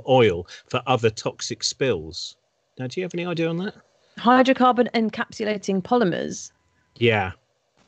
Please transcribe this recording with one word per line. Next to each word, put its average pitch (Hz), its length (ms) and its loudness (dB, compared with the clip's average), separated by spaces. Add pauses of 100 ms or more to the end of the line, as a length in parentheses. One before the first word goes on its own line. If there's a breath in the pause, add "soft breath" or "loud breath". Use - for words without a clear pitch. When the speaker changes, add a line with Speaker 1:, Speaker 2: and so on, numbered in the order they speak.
Speaker 1:
oil 107 400 4 (220 loud breath)
for 127 180 -4
other 117 240 2
toxic - 520 -10
spills?" 87 720 -6 (440)
Now, 127 80 -8
do 151 120 -12
you 185 60 -6
have 175 80 -12
any 170 140 -6
idea 165 200 -2
on 165 100 -4
that? 190 180 -8 (420)
Speaker 2:
Hydrocarbon 247 760 4
encapsulating 214 880 -4
polymers? 170 680 -2 (460)
Speaker 1:
Yeah. 107 360 2 (540)